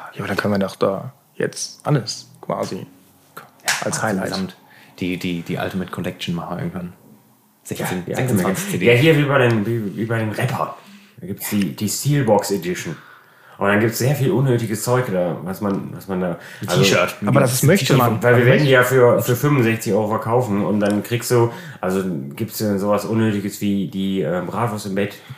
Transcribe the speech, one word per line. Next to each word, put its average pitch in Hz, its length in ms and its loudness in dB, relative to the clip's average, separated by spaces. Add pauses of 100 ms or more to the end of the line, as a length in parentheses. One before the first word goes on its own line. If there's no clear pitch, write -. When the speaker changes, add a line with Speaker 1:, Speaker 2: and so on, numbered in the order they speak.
(120)
Speaker 1:
Ja, - 80 -16
aber 101 80 -8
dann 101 80 -4
können 104 180 0
wir 98 60 2
doch 95 160 -4
da 107 360 -2 (220)
jetzt - 500 -6
alles 127 460 -2 (100)
quasi 104 360 -6
Speaker 2:
Ja, 90 60 -10 (1040)
Speaker 1:
als - 120 -4
Speaker 2:
also - 60 -6
Speaker 1:
Highlight. 95 240 -2
Speaker 2:
insgesamt 95 300 -6 (440)
die, 90 160 -4
die, 85 260 -4
die 87 140 -6
Ultimate 92 340 -6
Collection 90 460 -6
machen 85 200 -8
wir 87 60 -6
irgendwann. 87 300 -8 (720)
Sechzehn, - 360 -6
Speaker 3:
Ja, - 60 -6
die - 80 -6
Speaker 2:
sechsundzwanzig 101 500 0
Speaker 3:
Ultimate. - 60 -8
Speaker 2:
C - 80 -4
D. - 80 0
Speaker 3:
Ja, 120 60 6
hier 143 260 6
wie 147 60 2
bei 139 140 2
den, 117 280 2
wie, 110 300 -4
wie 101 80 -4
bei 113 140 -2
den 110 120 -2
Rappern. - 380 -2 (520)
Da 85 60 -14
gibt's 92 240 -10
die, 95 240 0
die 107 140 -4
Steelbox 120 640 2
Edition. 87 420 -4 (640)
Und 101 120 -2
dann 101 120 4
gibt's 113 180 0
sehr 131 180 2
viel 120 160 0
unnötiges 117 500 0
Zeug 123 300 0
da, 87 320 0
was 92 160 -8
man, 98 340 -4
was - 140 -14
man 92 120 -2
da, 87 180 -4 (220)
Speaker 2:
Ein 104 80 -8
Speaker 3:
also 90 140 2
Speaker 2:
T-Shirt. 90 320 2 (100)
Speaker 1:
Aber 135 160 4
das 127 220 2
Speaker 2:
Ein 147 60 4
Speaker 1:
möchte 175 180 4
Speaker 2:
T-Shirt 139 120 4
Speaker 1:
man. 113 240 2
Speaker 3:
Weil 120 120 6
wir 120 60 6
Speaker 1:
Das 120 60 6
Speaker 3:
werden 139 200 6
die 131 60 4
Speaker 1:
möchte - 0 -
Speaker 3:
ja 123 100 8
für, 120 400 6
für 120 140 0
fünfundsechzig 113 560 2
Euro 107 160 2
verkaufen 110 560 0
und 101 160 0
dann 101 240 2
kriegst - 260 -4
du, 120 220 4 (280)
also 95 220 0 (340)
gibt's - 240 -6
ja 104 180 0
sowas 101 260 0
Unnötiges 104 560 0
wie 98 280 0
die, 95 340 -2
äh, 87 220 -2
Bravos 107 420 -4
im 95 100 -6
Bett, 98 180 -2 (240)